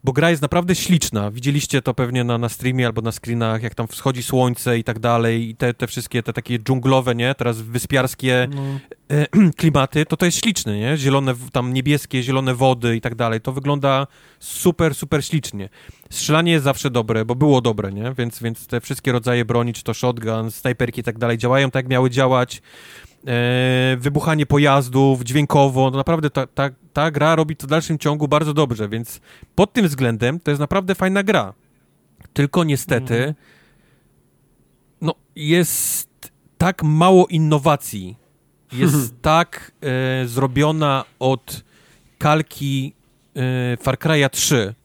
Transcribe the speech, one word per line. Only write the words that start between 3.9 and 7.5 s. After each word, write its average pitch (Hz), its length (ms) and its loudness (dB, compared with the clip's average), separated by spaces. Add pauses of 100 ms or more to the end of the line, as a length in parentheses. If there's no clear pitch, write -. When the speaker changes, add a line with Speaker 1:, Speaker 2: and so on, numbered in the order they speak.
Speaker 1:
słońce 123 560 0
i 113 60 -4
tak 110 140 -4
dalej, 117 520 0
i 110 60 -14
te, 120 180 -2
te 123 120 -6
wszystkie, 120 360 -6
te 117 100 -6
takie 123 260 -6
dżunglowe, 131 560 0
nie? 123 200 0
Teraz 120 260 -4